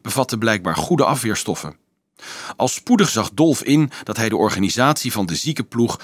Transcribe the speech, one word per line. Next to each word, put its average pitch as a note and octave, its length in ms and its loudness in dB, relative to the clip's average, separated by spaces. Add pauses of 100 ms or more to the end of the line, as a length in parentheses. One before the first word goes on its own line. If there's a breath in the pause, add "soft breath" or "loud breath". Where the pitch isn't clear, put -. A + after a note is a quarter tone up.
bevatte B2 360 -2
blijkbaar G2+ 380 0
goede D3 280 2
afweerstoffen. G#2+ 720 -2 (800 loud breath)
Al B2+ 120 0
spoedig G#3 400 2
zag A2 220 -2
Dolf D3 320 2
in D3 280 4 (140 loud breath)
dat G#2 120 -8
hij A2+ 120 0
de G#2+ 80 0
organisatie A2 760 0
van G2+ 140 -2
de E2 80 -4
ziekenploeg A#2 680 -2